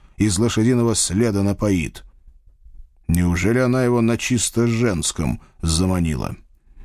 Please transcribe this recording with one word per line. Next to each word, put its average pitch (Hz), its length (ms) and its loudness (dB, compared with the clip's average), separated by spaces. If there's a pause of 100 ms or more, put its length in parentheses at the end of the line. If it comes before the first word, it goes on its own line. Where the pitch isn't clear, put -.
(180)
из 101 220 2
лошадиного 117 560 2
следа 101 480 0
напоит. 98 600 -2 (1040)
Неужели 87 520 2
она 127 240 0
его 120 180 2
на 113 160 2
чисто 117 500 0
женском 95 720 -2 (200)
заманила? 82 760 -2 (500)